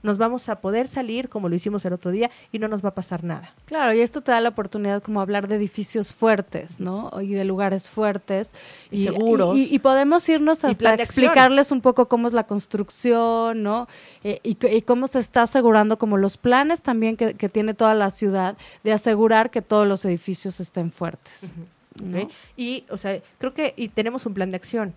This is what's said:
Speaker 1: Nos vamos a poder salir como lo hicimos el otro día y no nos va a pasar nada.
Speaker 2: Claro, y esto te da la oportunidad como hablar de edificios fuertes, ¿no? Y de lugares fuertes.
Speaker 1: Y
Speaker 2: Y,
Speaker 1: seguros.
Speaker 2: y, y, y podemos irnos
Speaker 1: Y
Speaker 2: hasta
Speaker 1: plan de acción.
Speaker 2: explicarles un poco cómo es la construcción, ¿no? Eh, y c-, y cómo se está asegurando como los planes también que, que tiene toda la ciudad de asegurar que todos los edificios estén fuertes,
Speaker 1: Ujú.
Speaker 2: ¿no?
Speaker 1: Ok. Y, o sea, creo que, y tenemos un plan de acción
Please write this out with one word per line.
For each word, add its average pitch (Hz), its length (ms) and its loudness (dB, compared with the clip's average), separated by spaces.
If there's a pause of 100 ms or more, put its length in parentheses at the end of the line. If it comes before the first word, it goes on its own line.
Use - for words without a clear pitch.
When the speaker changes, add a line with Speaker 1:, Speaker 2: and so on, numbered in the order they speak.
Speaker 1:
Nos 208 160 -2
vamos 233 300 -2
a 208 120 -6
poder 226 280 -2
salir 247 400 -6
como 202 200 -6
lo 170 60 -2
hicimos 202 300 -4
el 180 80 -4
otro 180 180 -6
día 220 200 -2 (220)
y 220 60 -6
no 220 100 -4
nos 208 160 -6
va 202 60 0
a - 40 -20
pasar 175 300 -8
nada. 170 300 -10 (100)
Speaker 2:
Claro, 277 300 0
y 226 60 4
esto 240 220 0
te 262 100 0
da 233 80 4
la 233 100 0
oportunidad 202 520 -4
como 214 180 -4
hablar 202 280 -2
de 214 60 -2
edificios 208 580 -4
fuertes, 202 680 -2
¿no? 190 300 -8 (120)
Y 196 120 -6
de 196 100 -2
lugares 190 440 -2
fuertes. 202 600 -4 (400)
Speaker 1:
Y 202 120 -2
Speaker 2:
Y, - 20 2
Speaker 1:
seguros. 220 520 2
Speaker 2:
y, 269 100 4
y, - 100 -2
y - 20 2
podemos 277 500 4
irnos 311 360 2
Speaker 1:
Y - 20 2
Speaker 2:
hasta 247 120 0
Speaker 1:
plan 220 180 4
de 233 80 -2
acción. 262 220 2
Speaker 2:
explicarles 277 440 6
un 262 100 0
poco 247 280 4
cómo 233 180 0
es 240 80 -2
la 226 100 2
construcción, 226 1160 -2
¿no? 220 240 -4 (380)
Eh, 208 180 -6
y 233 180 -4
c-, 220 140 2
y 220 80 2
cómo 247 260 0
se 262 120 0
está 233 240 2
asegurando 220 520 4
como 214 220 0
los 196 180 2
planes 285 460 2
también 226 340 0
que, 220 180 -2
que 202 140 -4
tiene 214 240 -2
toda 220 220 4
la 202 160 2
ciudad 196 480 -2 (240)
de 214 100 0
asegurar 220 580 4
que 220 120 -4
todos 208 240 4
los 196 200 0
edificios 180 540 -4
estén 170 300 -6
fuertes, - 540 -12
Speaker 1:
Ujú. 165 640 -20
Speaker 2:
¿no? 180 180 -6
Speaker 1:
Ok. 320 60 -12 (260)
Y, 247 340 -6
o 196 60 -8
sea, 196 240 -6 (180)
creo - 160 -6
que, 311 220 -2
y 233 120 -6
tenemos 233 380 -4
un 208 80 -6
plan 185 160 -4
de 185 60 -8
acción 208 400 -6